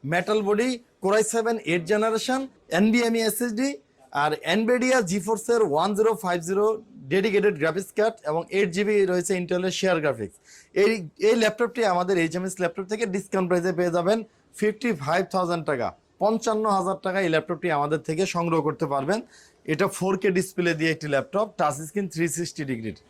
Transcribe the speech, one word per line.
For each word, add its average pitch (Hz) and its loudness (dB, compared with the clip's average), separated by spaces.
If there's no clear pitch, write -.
মেটাল 185 0
বডি, 214 2
Core 196 2
i 214 2
seven 226 0
এইট 175 0
জেনারেশন, 220 0
এনভিএমই 233 4
এসএসডি, 240 -2
আর 151 2
Nvidia 247 2
GeForce-এর 220 0
ওয়ান 170 2
জিরো 220 4
ফাইভ 180 0
জিরো 196 2
ডেডিকেটেড 196 2
গ্রাফিক্স 160 -2
কার্ড 220 2
এবং 165 0
এইট 196 2
জিবি 208 2
রয়েছে 180 0
Intel-এর 180 -2
শেয়ার 185 2
গ্রাফিক্স। 117 -2
এই, 220 4
এই 240 6
ল্যাপটপটি 233 0
আমাদের 180 2
এইচএমএস 180 -2
ল্যাপটপ 180 -2
থেকে 220 -2
ডিসকাউন্ট 190 -2
প্রাইসে 180 2
পেয়ে 175 0
যাবেন 185 2
ফিফটি 214 0
ফাইভ 170 2
থাউজেন্ড 175 0
টাকা, 120 -2
পঞ্চান্ন 220 0
হাজার 190 0
টাকা 185 0
এই 165 2
ল্যাপটপটি 156 -2
আমাদের 147 0
থেকে 160 -2
সংগ্রহ 170 0
করতে 156 -4
পারবেন। 151 -2
এটা 196 0
ফোর 190 0
কে 208 2
ডিসপ্লে 175 -2
দিয়ে 160 2
একটি 151 -10
ল্যাপটপ, 180 -2
টাচ 151 0
স্ক্রিন 196 -4
থ্রি 165 -2
সিক্সটি 165 -8
ডিগ্রির। 110 -6